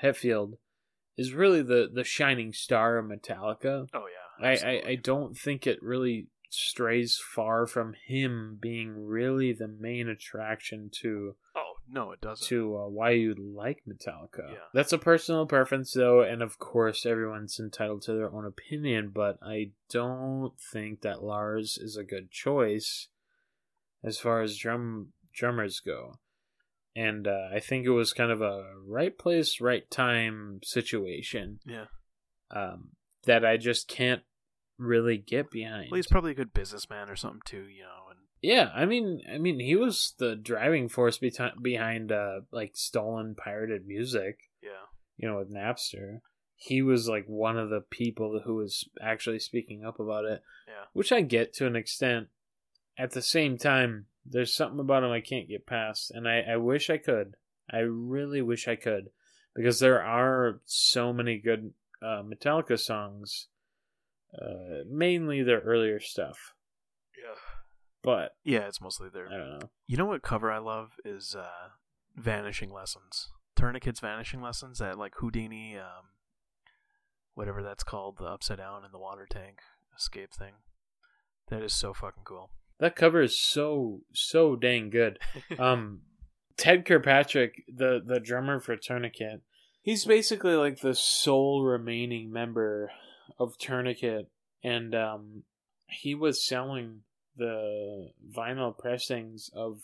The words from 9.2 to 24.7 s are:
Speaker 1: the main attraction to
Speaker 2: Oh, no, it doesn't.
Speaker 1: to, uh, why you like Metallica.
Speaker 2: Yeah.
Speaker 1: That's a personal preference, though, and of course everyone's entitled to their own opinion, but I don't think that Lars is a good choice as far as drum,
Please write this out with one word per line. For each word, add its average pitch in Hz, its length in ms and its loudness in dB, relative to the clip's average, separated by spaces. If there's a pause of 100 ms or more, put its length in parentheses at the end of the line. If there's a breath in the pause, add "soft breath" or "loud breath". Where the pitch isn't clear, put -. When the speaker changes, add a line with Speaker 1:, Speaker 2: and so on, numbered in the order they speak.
Speaker 1:
the 110 160 -4
main 117 400 -4
attraction 110 840 -6 (120)
to 101 340 -4 (220)
Speaker 2:
Oh, 92 160 -6 (160)
no, 120 220 -6
it 85 100 -16
doesn't. 107 260 -8
Speaker 1:
to, 110 300 0
uh, 101 120 -4
why 110 220 2
you 113 260 4
like 101 500 -8
Metallica. - 640 -12
Speaker 2:
Yeah. 107 60 -12 (160)
Speaker 1:
That's 139 200 4
a 160 40 4
personal 165 480 4
preference, 135 480 2
though, 123 280 10
and 117 200 2
of 110 180 -6
course 113 460 0
everyone's 110 540 -2
entitled 107 440 -6
to 113 100 -4
their 110 200 -2
own 107 120 -8
opinion, 113 680 -4
but 101 280 0
I 107 300 -6 (180)
don't 131 720 -4
think 107 420 -10
that 101 220 -4
Lars 107 580 -4
is 107 160 -10
a 104 60 -8
good 95 280 -10
choice 117 760 0 (960)
as 107 160 -6
far 113 220 0
as 104 160 -4
drum, 117 560 -6 (200)